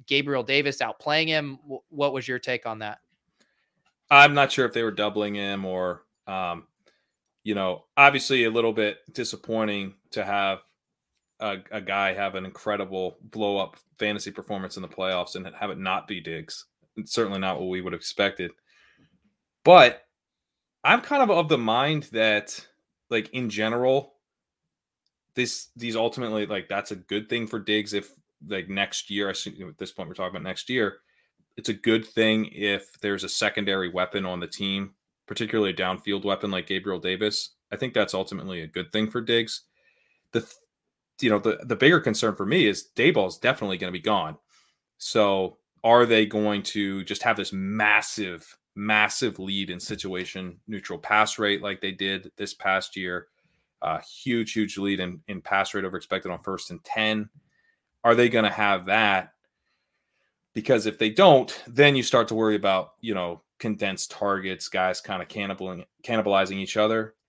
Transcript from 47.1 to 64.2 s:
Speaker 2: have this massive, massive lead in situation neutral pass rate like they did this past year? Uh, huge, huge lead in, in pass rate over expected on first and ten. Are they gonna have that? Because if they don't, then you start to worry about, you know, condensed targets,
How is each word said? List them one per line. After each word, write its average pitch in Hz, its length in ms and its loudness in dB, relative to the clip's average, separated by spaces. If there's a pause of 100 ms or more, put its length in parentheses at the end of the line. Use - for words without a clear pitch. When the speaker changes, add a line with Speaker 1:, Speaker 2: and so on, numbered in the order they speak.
Speaker 2:
have 113 120 2
this 101 160 -6
massive, 101 1040 -2 (200)
massive 107 640 0
lead 95 320 -6
in 87 80 -10
situation 92 880 -10
neutral 95 320 -10
pass 107 400 2
rate 104 240 0
like 98 180 -8
they 98 100 -6
did 95 460 -6
this 101 160 -8
past 95 420 -2
year? 90 320 -8 (540)
Uh, 78 180 -4
huge, 117 540 -4
huge 104 240 -4
lead 98 220 -2
in, 90 280 -8
in 92 140 -12
pass 98 320 -2
rate 98 120 -4
over 92 120 -6
expected 95 340 -6
on 85 120 -10
first 95 260 -8
and 87 140 -16
ten. 107 460 -2 (760)
Are 117 100 8
they 120 160 6
gonna 107 220 2
have 98 340 0
that? 98 480 2 (1200)
Because 110 340 2
if 104 100 -4
they 107 140 0
don't, 147 440 8 (120)
then 139 280 6
you 127 60 2
start 117 280 4
to 113 40 -4
worry 110 220 2
about, 95 440 0
you 113 140 -6
know, 87 300 -4 (160)
condensed 101 520 -4
targets, 95 560 -4